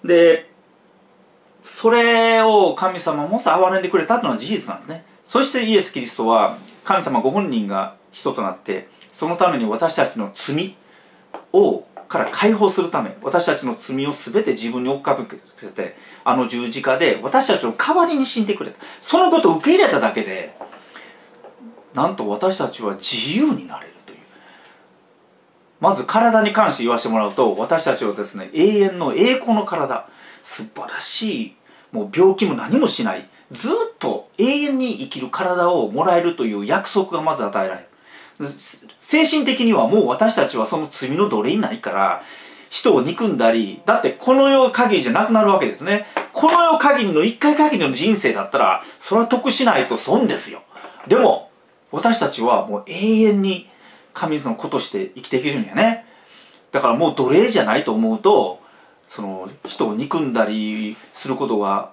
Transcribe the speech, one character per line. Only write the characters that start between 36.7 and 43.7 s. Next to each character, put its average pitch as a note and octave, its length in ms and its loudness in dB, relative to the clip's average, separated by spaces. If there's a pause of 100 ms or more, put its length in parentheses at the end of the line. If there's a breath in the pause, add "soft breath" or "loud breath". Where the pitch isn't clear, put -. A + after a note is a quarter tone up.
束 F#3+ 200 0
が D#3+ 100 -4
ま D#3 160 -2
ず - 80 -4
与 - 200 -2
え - 40 -4
ら - 60 -8
れ - 60 -16
る。 - 60 -20 (1120 loud breath)
精 D#4 260 2
神 D4+ 200 0
的 B3+ 160 0
に A#3 100 4
は D#3 160 4
も G3+ 160 4
う - 40 2
私 A3 280 2
た D#3 120 2
ち C3 100 -6
は A2+ 80 0
そ E3 120 -4
の D#3 140 -6
罪 C3 200 -6
の G3+ 180 2
奴 G#3+ 120 0
隷 C#3+ 140 0
に G#3+ 60 0
な - 100 -2
い A3+ 80 -10
か - 120 -8
ら、 - 320 0 (460 loud breath)
人 - 240 2
を C3 80 4
憎 F3 280 -2
ん C#3+ 80 -2
だ A2+ 140 4
り、 G#2+ 340 -2